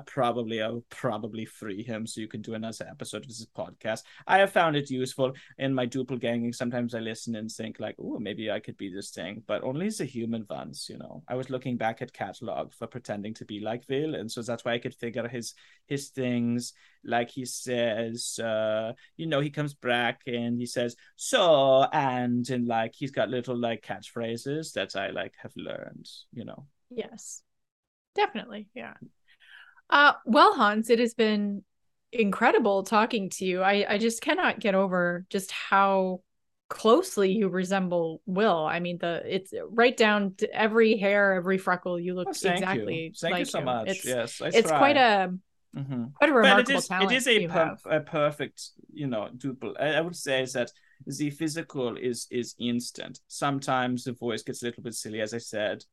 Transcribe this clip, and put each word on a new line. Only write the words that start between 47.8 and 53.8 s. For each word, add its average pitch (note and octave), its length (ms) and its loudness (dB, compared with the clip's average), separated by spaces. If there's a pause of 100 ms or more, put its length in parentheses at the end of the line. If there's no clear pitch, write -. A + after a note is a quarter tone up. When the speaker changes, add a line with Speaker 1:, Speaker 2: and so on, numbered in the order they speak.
Speaker 1:
a D#3 160 2
perfect, D3 680 -4 (220)
you D3 140 -6
know, A2 300 -4
duple. B2 420 -6
I, D3 140 0
I D3+ 80 2
would E3+ 160 -6
say C3 260 0
is B2 80 -6
that B2 180 -2 (380)
the D3 220 -4
physical D3 680 -4
is, A#2+ 340 -4
is A#2+ 300 -6
instant. - 720 -6
Sometimes C3 720 -2